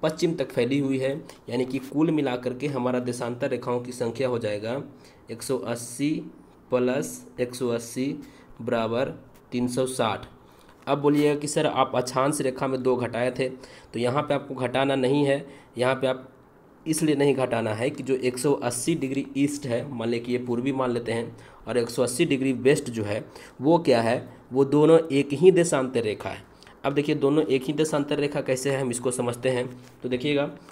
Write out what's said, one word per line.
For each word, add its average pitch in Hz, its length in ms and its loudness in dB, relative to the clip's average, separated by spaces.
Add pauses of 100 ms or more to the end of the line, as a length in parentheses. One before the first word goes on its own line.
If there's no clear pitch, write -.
पश्चिम 165 320 0
तक 135 160 -4
फैली 131 280 2
हुई 135 180 0
है, 131 160 0 (360)
यानी 123 160 0
कि 131 140 -4
कुल 156 320 0
मिलाकर 127 420 0
के 131 160 -4
हमारा 123 320 0
देशांतर 123 480 -4
रेखाओं 123 300 -2
की 123 120 -8
संख्या 120 360 -2
हो 123 120 -2
जाएगा 110 420 -4 (500)
एक 113 120 -10
सौ 131 140 -2
अस्सी 123 540 -4 (580)
प्लस 123 560 0 (140)
एक 123 160 -4
सौ 123 140 -2
अस्सी 127 460 -4 (460)
बराबर 117 520 -2 (380)
तीन 123 160 0
सौ 131 200 0
साठ। 113 380 -2 (600)
अब 143 100 2
बोलिएगा 147 380 4
कि 147 120 -6
सर 151 180 0
आप 127 300 2
अक्षांश 135 460 0
रेखा 135 260 -2
में 131 160 -2
दो 127 120 4
घटाए 120 360 0
थे, 127 180 -2
तो - 500 -12
यहाँ 123 240 2
पे 147 100 -2
आपको 135 220 -4
घटाना 131 420 0
नहीं 139 280 2
है, 139 200 0 (320)
यहाँ 127 180 2
पे 131 120 0
आप 131 200 -4 (580)
इसलिए 156 300 2
नहीं 139 200 4
घटाना 113 380 0
है 117 160 0
कि - 140 -6
जो 131 140 0
एक 127 200 -2
सौ 143 160 0
अस्सी 120 420 -2
डिग्री 135 300 -4 (120)
ईस्ट 143 280 0
है, 120 240 -2
मान 117 200 -4
लें 117 140 -2
कि 123 80 -4
ये 123 60 2
पूर्वी 123 340 -2
मान 131 200 0
लेते 110 200 -4
हैं, 117 240 -4 (320)
और 117 100 0
एक 120 120 2
सौ 131 140 0
अस्सी 123 220 2
डिग्री 135 280 2
वेस्ट 127 360 4
जो 113 140 -4
है 101 200 -4 (380)
वो 160 180 6
क्या 131 220 4
है, 117 280 0 (220)
वो 135 140 4
दोनों 151 320 8 (120)
एक 139 240 0
ही 175 180 8
देशांतर 135 520 2
रेखा 101 260 -4
है। 92 140 -10 (420)
अब 139 80 0
देखिए 147 240 0
दोनों 139 280 4
एक 131 180 0
ही 151 100 -2
देशांतर 147 460 0
रेखा 143 220 -2
कैसे 135 300 0
है 135 100 0
हम 123 100 -2
इसको 123 200 -2
समझते 120 380 -2
हैं। 123 180 0 (360)
तो 123 60 -6
देखिएगा, 143 400 0 (220)